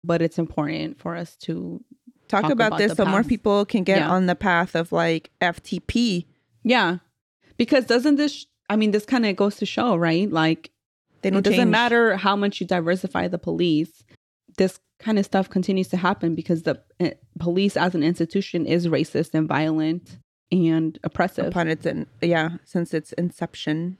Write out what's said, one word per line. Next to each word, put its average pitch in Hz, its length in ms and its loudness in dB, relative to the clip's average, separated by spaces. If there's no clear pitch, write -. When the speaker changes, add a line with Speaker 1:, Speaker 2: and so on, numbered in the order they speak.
Speaker 1:
but 170 160 0
it's 165 180 -2
important 156 600 -6
for 170 160 -8
us 170 180 -14
to 175 360 -8
Speaker 2:
Talk 214 140 0
Speaker 1:
talk 311 80 2
Speaker 2:
about 226 160 4
Speaker 1:
about 175 100 -2
Speaker 2:
this 202 140 2
Speaker 1:
the 208 120 0
Speaker 2:
so - 20 4
more 190 160 4
Speaker 1:
past. - 80 -2
Speaker 2:
people 208 360 2
can 190 180 0
get 196 160 4
Speaker 1:
Yeah. 151 120 0
Speaker 2:
on 185 160 2
the 175 80 2
path 180 400 0
of, 170 180 -2
like, 165 380 0
F 175 220 0
T 180 180 -6
P. 226 460 -2
Speaker 1:
Yeah. 196 360 2
Because 247 300 2
doesn't 254 280 4
this, 294 180 0
sh-, - 120 -16
I 214 80 0
mean, 214 140 2
this 208 140 0
kinda 226 280 2
goes 202 240 0
to 214 80 -2
show, 220 320 0
right? 170 340 2
Like, 160 400 0
Speaker 2:
They 196 80 0
don't 196 80 2
Speaker 1:
it 190 40 0
doesn't 208 160 4
Speaker 2:
change. 240 120 4
Speaker 1:
matter 233 440 2
how 196 220 0
much 202 240 -2
you 180 60 -6
diversify 180 600 -2
the 180 120 -4
police. 165 680 -2
This 190 220 0
kind 220 200 0
of 196 60 0
stuff 190 240 -2
continues 190 400 -2
to 185 80 -4
happen 175 380 -2
because 165 280 -4
the, 147 180 -2
eh, 170 140 -2
police 180 380 0
as 180 200 0
an 143 80 0
institution 170 640 -2
is 175 220 0
racist 156 460 -2
and 156 120 2
violent 156 720 -2
and 160 520 2
oppressive. - 440 -2
Speaker 2:
Upon 170 200 -2
its 160 180 -4
in-, 156 220 -4
yeah, 165 420 0
since 175 300 -4
its 156 200 -6
inception. 170 880 -6